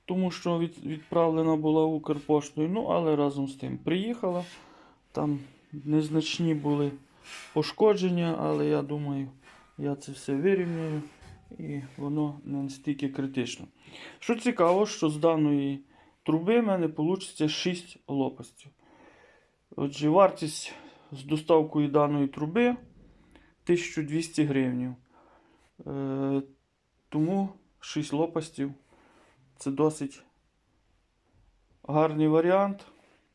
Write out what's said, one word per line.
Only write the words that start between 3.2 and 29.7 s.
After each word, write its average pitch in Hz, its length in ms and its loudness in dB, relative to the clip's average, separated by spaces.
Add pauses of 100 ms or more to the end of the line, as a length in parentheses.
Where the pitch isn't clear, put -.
з - 80 -12
тим 131 220 -8
приїхала. 180 640 -2 (680)
Там 147 280 -2 (320)
незначні 156 840 0
були 147 380 2 (640)
пошкодження, 175 840 2
але 151 260 0
я 151 160 2
думаю, 143 480 -6 (480)
я 143 180 -4
це 143 160 -12
все 139 240 -6
вирівняю 165 640 0 (580)
і 143 220 -8 (160)
воно 147 460 -4
не 139 200 -6
настільки 139 460 -4
критично. 135 580 -6 (520)
Що 240 160 -2
цікаво, 202 500 2
що 170 240 -2
з 151 80 -4
даної 147 640 2 (400)
труби 175 380 2
в - 20 2
мене 190 240 2
получиться 156 640 -2
шість - 480 -4 (100)
лопастів. 135 640 -6 (1040)
Отже, 143 340 -2
вартість 170 640 2 (380)
з 135 120 -14
доставкою 156 640 2
даної 143 400 2
труби 190 480 0 (880)
тисячу 170 400 0
двісті 160 400 -2
гривнів. 127 520 0 (920)
Е, 139 540 -2 (680)
тому 190 400 0 (300)
шість - 340 -6
лопастів — 156 600 -2 (840)
це 139 140 -6